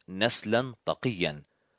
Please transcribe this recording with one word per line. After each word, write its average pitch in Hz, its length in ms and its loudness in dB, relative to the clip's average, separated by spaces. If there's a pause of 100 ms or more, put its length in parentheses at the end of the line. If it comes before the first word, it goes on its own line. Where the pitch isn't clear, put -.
نسلاً 113 680 2 (120)
تقياً، 82 560 -2 (360)